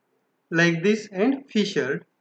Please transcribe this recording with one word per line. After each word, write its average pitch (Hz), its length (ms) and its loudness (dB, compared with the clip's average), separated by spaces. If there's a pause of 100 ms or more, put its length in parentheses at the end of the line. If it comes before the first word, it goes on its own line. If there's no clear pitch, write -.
(500)
like 170 320 2
this, 214 300 0
and 240 360 -2
fissured 147 560 -2 (160)